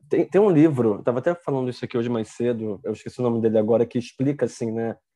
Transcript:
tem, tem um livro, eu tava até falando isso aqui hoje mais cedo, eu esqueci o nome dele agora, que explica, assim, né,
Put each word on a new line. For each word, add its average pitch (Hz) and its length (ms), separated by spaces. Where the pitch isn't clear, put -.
tem, 160 160
tem 190 160
um 214 80
livro, 143 460
eu - 80
tava 123 160
até 170 160
falando 135 340
isso 120 140
aqui 123 140
hoje 117 120
mais 110 200
cedo, 110 540
eu 107 100
esqueci - 260
o 123 40
nome 117 180
dele 110 160
agora, 110 280
que 120 140
explica, 131 460
assim, 117 260
né, 113 260